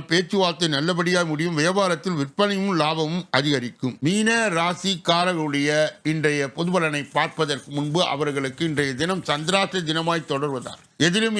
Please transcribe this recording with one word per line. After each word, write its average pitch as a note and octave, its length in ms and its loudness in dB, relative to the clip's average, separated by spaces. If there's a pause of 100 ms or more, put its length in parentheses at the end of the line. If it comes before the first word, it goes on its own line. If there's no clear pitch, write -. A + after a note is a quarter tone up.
(100)
பேச்சுவார்த்தை F3 640 2
நல்லபடியாக F3 560 2
முடியும். D#3+ 300 -2
வியாபாரத்தில் F3+ 600 0
விற்பனையும் G3 640 0
லாபமும் D#3+ 440 -2 (120)
அதிகரிக்கும். C3 540 0 (140)
மீன G#3+ 220 2 (300)
ராசிக்காரர்களுடைய E3+ 1080 0 (440)
இன்றைய D3 440 0
பொது F3 180 0
பலனை D#3 280 0 (140)
பார்ப்பதற்கு D3+ 600 -2
முன்பு D3 240 0 (140)
அவர்களுக்கு C#3 560 -4
இன்றைய C#3 320 0
தினம் F3+ 260 -2
சந்திராஷ்ட F3+ 600 0
தினமாய் E3 420 -2
தொடர்வதால் C#3 480 -4 (280)
எதிலும் A3 320 2